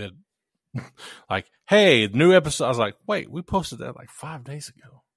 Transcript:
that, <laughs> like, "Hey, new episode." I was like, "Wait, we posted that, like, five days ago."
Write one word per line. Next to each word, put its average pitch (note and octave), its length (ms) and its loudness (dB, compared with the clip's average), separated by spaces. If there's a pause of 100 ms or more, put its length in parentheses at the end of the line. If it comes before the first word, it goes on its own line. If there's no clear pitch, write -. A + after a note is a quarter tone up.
(760)
that, - 80 -12 (260)
<laughs> - 220 -20
like, F#2+ 160 -6 (200)
"Hey, E3+ 460 4
new D#3 200 4
episode." D#3 340 2
I - 20 0
was B2 100 -2
like, G#2+ 160 -2 (100)
"Wait, - 240 -6
we D#3+ 140 -14
posted - 380 -6
that, C#3+ 160 -14
like, - 140 -20
five D3 340 -18
days C#3+ 240 -16
ago." - 340 -20 (140)